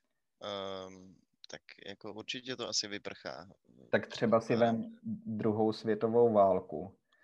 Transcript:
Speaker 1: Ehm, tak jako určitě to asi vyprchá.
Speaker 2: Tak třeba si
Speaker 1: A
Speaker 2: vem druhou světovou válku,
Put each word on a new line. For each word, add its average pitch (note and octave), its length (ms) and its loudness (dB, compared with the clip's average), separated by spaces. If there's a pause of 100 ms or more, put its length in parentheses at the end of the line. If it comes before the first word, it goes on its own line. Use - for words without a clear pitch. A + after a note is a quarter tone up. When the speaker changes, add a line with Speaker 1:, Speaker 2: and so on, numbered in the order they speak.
(420)
Speaker 1:
Ehm, F#2+ 720 -10 (360)
tak - 100 -14 (260)
jako G2+ 260 -12
určitě B2 440 -10
to A#2 120 -8
asi G#2+ 200 -4
vyprchá. G2 600 -10 (420)
Speaker 2:
Tak G#2+ 160 0
třeba A2+ 340 2
si - 140 0
Speaker 1:
A A2+ 40 2
Speaker 2:
vem A2+ 380 2 (300)
druhou A2 460 0
světovou A2+ 600 4
válku, F#2 640 2 (280)